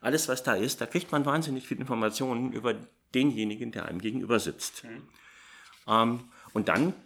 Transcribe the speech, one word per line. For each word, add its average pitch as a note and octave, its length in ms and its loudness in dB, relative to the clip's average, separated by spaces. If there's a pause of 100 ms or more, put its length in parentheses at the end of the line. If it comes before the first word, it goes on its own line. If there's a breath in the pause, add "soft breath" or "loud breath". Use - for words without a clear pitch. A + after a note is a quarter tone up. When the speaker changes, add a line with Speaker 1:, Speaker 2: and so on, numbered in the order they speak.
Speaker 1:
alles, C#3 280 2
was B2+ 140 -2
da B2+ 120 2
ist, A2 260 0
da A#2 60 -2
kriegt - 260 -2
man C#3+ 140 2
wahnsinnig C#3+ 400 0
viel - 120 -4
Informationen B2 720 0
über A#2 240 -2 (360)
denjenigen, A#2 600 2
der G#2 140 -6
einem E2+ 140 -6
gegenüber A2+ 380 0
sitzt. - 460 -6
Speaker 2:
Mhm. A#2+ 240 -14 (800 loud breath)
Speaker 1:
Ähm, A#2 360 4 (280 loud breath)
und G#2 160 0
dann C3 260 2 (120)